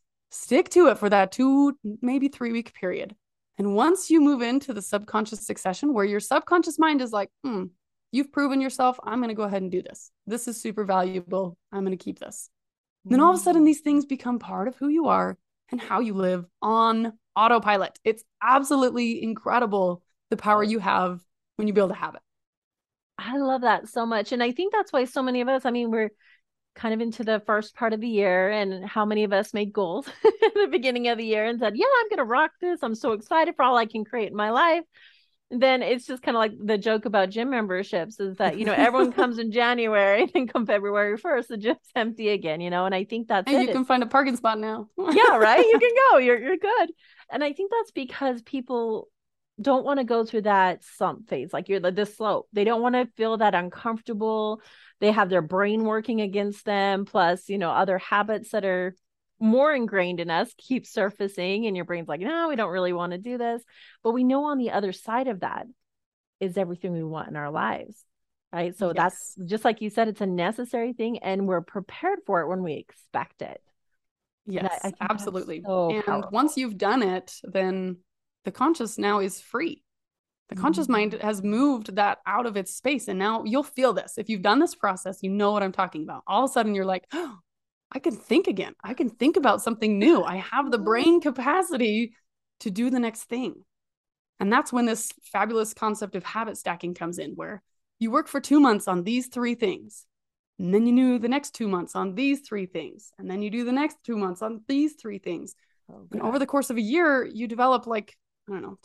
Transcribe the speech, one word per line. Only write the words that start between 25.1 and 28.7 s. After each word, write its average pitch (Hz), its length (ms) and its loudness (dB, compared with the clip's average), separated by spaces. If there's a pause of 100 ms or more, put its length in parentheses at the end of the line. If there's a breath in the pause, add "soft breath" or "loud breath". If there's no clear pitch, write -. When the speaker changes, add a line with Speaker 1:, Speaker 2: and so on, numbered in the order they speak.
Speaker 2:
many 247 200 0
of 240 60 -2
us, 262 180 0
I 247 60 0
mean, 240 200 -2
we're 220 200 0 (640 soft breath)
kind 220 180 -4
of 220 80 -2
into 233 220 -6
the 220 220 0
first 214 300 -2
part 226 180 0
of 214 80 -6
the 240 80 -6
year, 196 400 2
and 196 340 -2